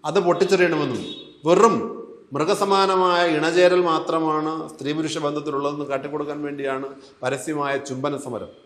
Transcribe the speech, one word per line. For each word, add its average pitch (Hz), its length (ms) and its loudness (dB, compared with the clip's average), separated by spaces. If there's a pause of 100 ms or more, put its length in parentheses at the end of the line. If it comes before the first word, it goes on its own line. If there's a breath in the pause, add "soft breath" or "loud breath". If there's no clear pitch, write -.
അത് 165 180 2
പൊട്ടിച്ചെറിയണമെന്നും 165 760 2 (440)
വെറും 190 280 6 (600)
മൃഗസമാനമായ 190 840 2 (160)
ഇണചേരൽ 180 440 4 (100)
മാത്രമാണ് 160 640 0 (200)
സ്ത്രീ 135 260 -6
പുരുഷ 156 280 -4
ബന്ധത്തിലുള്ളതെന്ന് 147 640 -4
കാട്ടിക്കൊടുക്കാൻ 147 560 -6
വേണ്ടിയാണ് 135 420 -6 (340 loud breath)
പരസ്യമായ 139 520 -2 (140)
ചുംബന 135 360 -4
സമരം. 107 260 -8 (160)